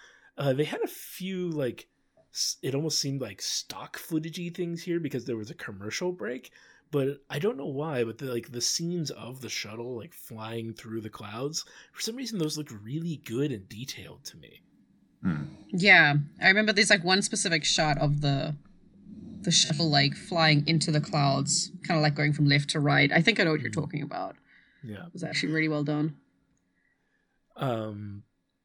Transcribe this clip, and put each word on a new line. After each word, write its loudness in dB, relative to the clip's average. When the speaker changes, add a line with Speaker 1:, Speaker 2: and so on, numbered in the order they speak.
Speaker 1:
Uh, 0
they 0
had -6
a -4
few, -6
like, -4
s-, -4
it -4
almost -2
seemed -2
like -10
stock -8
footagey -6
things -6
here -2
because -6
there -4
was -8
a -12
commercial -6
break, -8
but 0
I -4
don't -2
know -8
why, -2
but -6
the, -10
like, -6
the -8
scenes -2
of -12
the -12
shuttle, -8
like, -12
flying -10
through -8
the -8
clouds, -8
for -10
some -6
reason -6
those -2
looked -8
really -6
good -2
and -8
detailed -14
to -16
me. -20
Speaker 2:
Hmm. -2
Speaker 3:
Yeah, 8
I 4
remember 6
there's, 4
like, 6
one 4
specific 0
shot 2
of 2
the 0
the 2
shuttle, 4
like, 4
flying 4
into 4
the 4
clouds, 0
kinda 4
like 4
going 2
from 4
left 4
to 0
right. 4
I 4
think 4
I 6
know 4
what 0
you're -4
Speaker 1:
Mm. -6
Speaker 3:
talking -4
about. -8
Speaker 1:
Yeah. -12
Speaker 3:
It -20
was -10
actually -4
really 0
well 0
done. -2
Speaker 1:
Um, -6